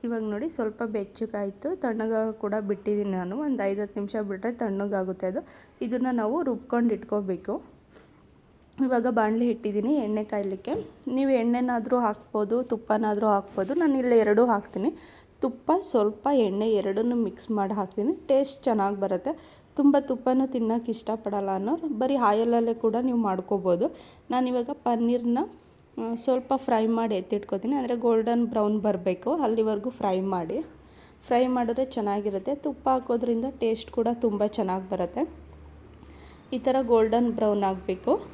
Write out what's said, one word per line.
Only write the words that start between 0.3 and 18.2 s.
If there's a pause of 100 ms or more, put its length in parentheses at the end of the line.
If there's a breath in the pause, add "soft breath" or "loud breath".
ನೋಡಿ
ಸ್ವಲ್ಪ (100)
ಬೆಚ್ಚಗಾಯ್ತು, (120)
ತಣ್ಣಗೆ (240)
ಕೂಡ (140)
ಬಿಟ್ಟಿದ್ದೀನಿ
ನಾನು. (120)
ಒಂದು
ಐದು
ಹತ್ತು
ನಿಮಿಷ (140)
ಬಿಟ್ಟರೆ (100)
ತಣ್ಣಗಾಗುತ್ತೆ
ಅದು. (440 loud breath)
ಇದನ್ನು (100)
ನಾವು (100)
ರುಬ್ಕೊಂಡು
ಇಟ್ಕೋಬೇಕು. (1300 loud breath)
ಇವಾಗ (120)
ಬಾಣಲಿ
ಇಟ್ಟಿದ್ದೀನಿ (120)
ಎಣ್ಣೆ
ಕಾಯ್ಲಿಕ್ಕೆ. (440)
ನೀವು (100)
ಎಣ್ಣೆನಾದರೂ
ಹಾಕ್ಬೋದು, (140)
ತುಪ್ಪನಾದರೂ
ಹಾಕ್ಬೋದು. (120)
ನಾನು
ಇಲ್ಲಿ
ಎರಡೂ
ಹಾಕ್ತೀನಿ. (500 loud breath)
ತುಪ್ಪ (200)
ಸ್ವಲ್ಪ (200)
ಎಣ್ಣೆ (140)
ಎರಡನ್ನೂ (120)
ಮಿಕ್ಸ್ (100)
ಮಾಡಿ
ಹಾಕ್ತೀನಿ, (180)